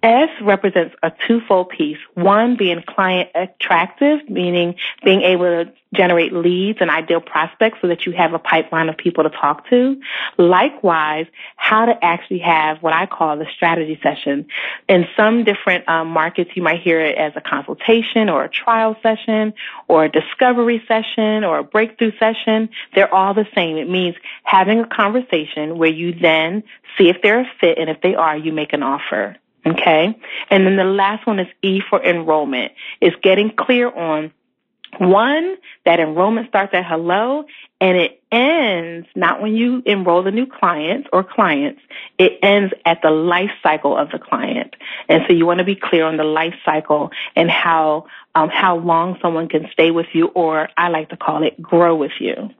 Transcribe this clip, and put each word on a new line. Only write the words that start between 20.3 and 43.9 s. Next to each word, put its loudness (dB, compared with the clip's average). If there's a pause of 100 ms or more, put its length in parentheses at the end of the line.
session 0
or 0
a -4
breakthrough -2
session. 0 (260)
They're 4
all 2
the 0
same. -2
It -6
means -2 (280)
having 4
a -2
conversation -2
where 2
you -4
then 0 (340)
see 6
if 0
they're 2
a -6
fit, 2
and -4
if -8
they 0
are, 0
you -6
make -6
an -4
offer. -4 (300)
Okay? 0 (320)
And 4
then 2
the 2
last 0
one -2
is -4 (140)
E 0
for 0
enrollment. -2 (280)
It's 4
getting 2
clear 0
on, -4 (640)
one, 2 (300)
that 4
enrollment 0
starts -2
at 0
hello, -2 (340)
and 2
it -2 (100)
ends -2
not -2
when -2
you 0
enroll 2
the -2
new -2
clients -4
or 2
clients. -2 (380)
It 4
ends 2 (120)
at 0
the 4
life 0 (120)
cycle 0